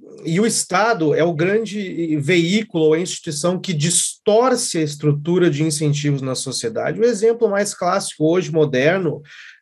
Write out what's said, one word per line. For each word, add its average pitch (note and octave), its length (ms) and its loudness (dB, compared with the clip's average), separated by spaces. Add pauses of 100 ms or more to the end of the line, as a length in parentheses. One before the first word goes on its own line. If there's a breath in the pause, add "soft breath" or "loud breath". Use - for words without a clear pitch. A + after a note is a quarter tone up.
(240)
e E3 160 0
o A3+ 60 2
Estado F#3 680 0
é C#3+ 80 2
o F3 120 2
grande F3+ 840 -2
veículo E3+ 680 0
ou D#3 100 6
a D#3+ 40 2
instituição F3 600 -4
que F#3 160 -6
distorce G#3+ 1040 0
a D#3+ 40 0
estrutura D3+ 680 0
de D3 120 -2
incentivos D3 600 -2
na C3 120 -4
sociedade. A#2+ 640 -4
O G#3+ 60 2
exemplo A3+ 460 2
mais G3+ 240 -2
clássico F#3 500 -2
hoje, E3 260 2
moderno, D3+ 680 0 (420 loud breath)